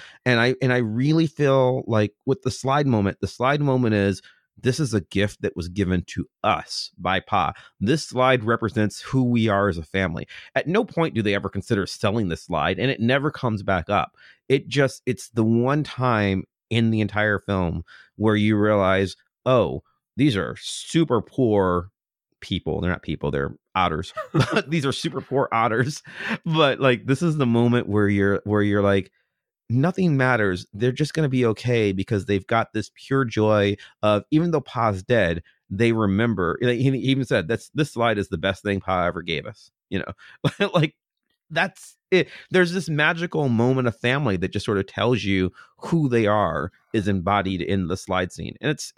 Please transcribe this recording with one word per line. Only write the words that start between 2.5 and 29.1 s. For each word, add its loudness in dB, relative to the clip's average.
slide -2
moment, 2
the -2
slide 0
moment 2
is, 2
this -2
is -2
a 2
gift -4
that -4
was -6
given 0
to -8
us -4
by -2
Pa. -2
This 0
slide 2
represents -2
who -2
we 2
are 2
as -4
a -8
family. -4
At -2
no 2
point -2
do 0
they 2
ever -4
consider -2
selling -2
this -6
slide, -2
and 0
it -4
never 2
comes -4
back -2
up. -2
It 2
just, 0
it's -6
the 0
one 2
time 0
in 2
the 2
entire 0
film -2
where 2
you 2
realize, 2
"Oh, 2
these 2
are -4
super -2
poor 0
people." -4
They're -2
not -4
people, -6
they're -4
otters. -2
<laughs> -10
But -2
these -2
are -2
super -6
poor -2
otters. 0
But, 2
like, 2
this 0
is 0
the 2
moment 4
where 2
you're, 2
where 0
you're 2
like, 2